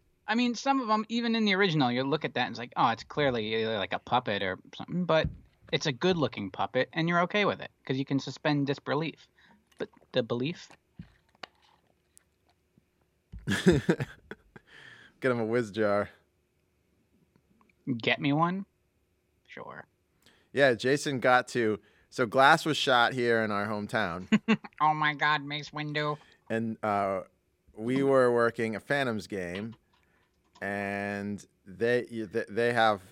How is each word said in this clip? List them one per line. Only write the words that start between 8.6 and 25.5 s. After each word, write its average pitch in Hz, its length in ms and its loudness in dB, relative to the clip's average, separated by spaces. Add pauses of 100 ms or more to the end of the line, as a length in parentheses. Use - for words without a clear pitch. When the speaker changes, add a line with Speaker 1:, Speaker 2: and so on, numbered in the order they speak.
Speaker 1:
disbelief. 139 600 -4 (520)
But - 100 -8 (240)
the 127 100 0
belief? 123 460 -6 (2750)
Speaker 2:
<laughs> - 0 -
Get 185 340 4 (1400)
him 123 180 2
a 113 60 0
whiz 113 240 0
jar. 101 400 0 (1900)
Speaker 1:
Get 117 240 0
me 143 140 2
one? 175 320 0 (800)
Sure. - 400 -16 (680)
Speaker 2:
Yeah, 131 220 4
Jason 135 460 0
got 127 280 4
to, 110 320 0 (300)
so 127 160 0
Glass 139 400 6
was 151 100 0
shot 123 380 2
here 120 280 2
in 107 80 -2
our 104 160 -2
hometown. 104 600 -4 (200)
Speaker 1:
<laughs> 220 120 2 (240)
Oh 156 100 4
my 151 220 0
God, 151 300 0
Mace 147 260 -10